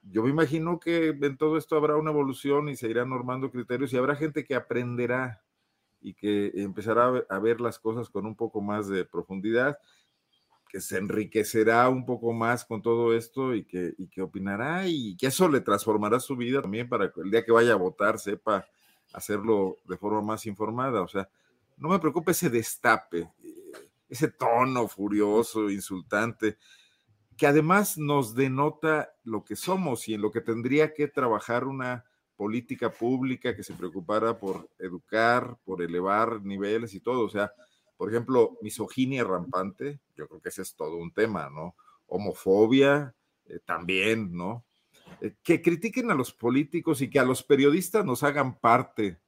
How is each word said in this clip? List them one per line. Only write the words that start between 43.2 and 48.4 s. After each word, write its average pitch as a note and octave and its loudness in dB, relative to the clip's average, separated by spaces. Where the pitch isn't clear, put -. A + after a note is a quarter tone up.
eh, F2 -16
también, F#2 -2
¿no? G#2 -8
Eh, G#2+ -8
que E3 2
critiquen G#3+ -2
a F3+ 4
los B2+ -2
políticos C#3+ 0
y B2 0
que C3+ 2
a B2 6
los B2+ 2
periodistas D3 4
nos C3 0
hagan C#3 0